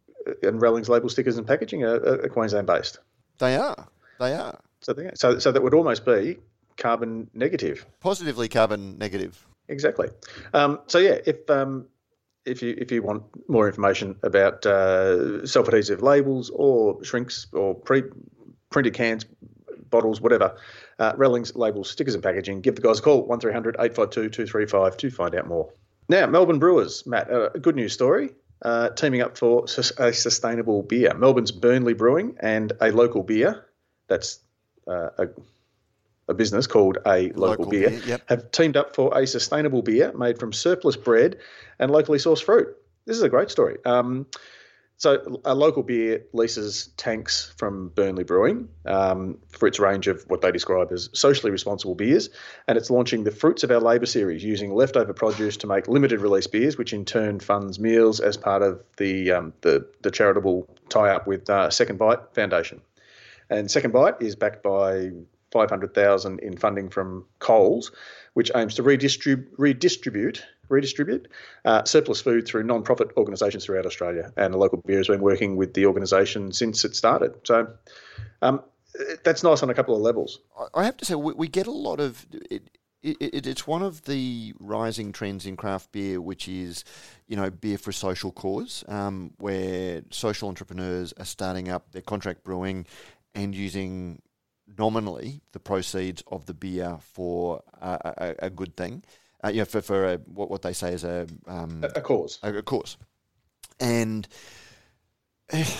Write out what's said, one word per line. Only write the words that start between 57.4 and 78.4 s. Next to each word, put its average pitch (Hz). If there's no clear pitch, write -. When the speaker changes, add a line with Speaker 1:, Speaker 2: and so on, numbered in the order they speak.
Speaker 1:
funds 101
meals 110
as 101
part 98
of 95
the, 95
um, 82
the, 69
the 98
charitable 95
tie-up 101
with, 98
uh, 98
Second 104
Bite 110
Foundation. 92
And 107
Second 131
Bite 135
is 107
backed 104
by 95
five 110
hundred 98
thousand 101
in 92
funding 98
from 92
Coles, 113
which 117
aims 110
to 127
redistrib-, 135
redistribute, 131
redistribute, 139
uh, 110
surplus 127
food 117
through 110
non-profit 117
organisations 101
throughout 92
Australia. 87
And 95
a 95
local 95
beer 98
has 95
been 98
working 98
with 92
the 98
organisation 98
since 110
it 107
started. -
So, 113